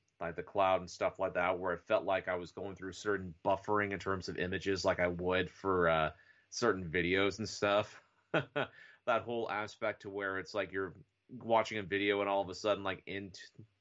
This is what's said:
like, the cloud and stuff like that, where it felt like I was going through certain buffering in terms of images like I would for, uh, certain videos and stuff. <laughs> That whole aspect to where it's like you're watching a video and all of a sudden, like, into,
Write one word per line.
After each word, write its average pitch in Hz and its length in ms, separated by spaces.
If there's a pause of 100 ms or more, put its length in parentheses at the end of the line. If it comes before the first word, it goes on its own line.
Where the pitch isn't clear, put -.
(220)
like, 85 160
the 85 60
cloud 95 380
and 90 80
stuff - 300
like 92 140
that, 90 260
where 90 140
it 87 100
felt 107 220
like 92 240
I 90 60
was 90 180
going 95 220
through 92 180
certain 95 500
buffering 101 480
in 95 80
terms 95 300
of - 80
images 92 480
like 92 160
I 90 60
would 90 440
for, 92 380
uh, 78 220 (380)
certain 95 400
videos 95 500
and 101 100
stuff. 104 520 (160)
<laughs> - 160 (720)
That 113 160
whole 117 280
aspect 104 520
to 104 60
where 98 300
it's - 140
like 95 180
you're 92 240 (340)
watching 113 500
a 98 40
video 101 380
and 101 80
all 98 120
of 92 80
a 92 60
sudden, 98 280
like, 92 240
into, 98 340 (400)